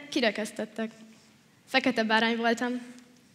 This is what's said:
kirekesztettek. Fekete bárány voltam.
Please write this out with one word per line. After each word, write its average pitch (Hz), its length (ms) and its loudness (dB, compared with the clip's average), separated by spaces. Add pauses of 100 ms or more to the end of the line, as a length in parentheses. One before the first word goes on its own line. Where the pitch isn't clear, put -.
(100)
kirekesztettek. 220 800 -2 (800)
Fekete 262 360 2
bárány 226 320 2
voltam. 233 440 0 (540)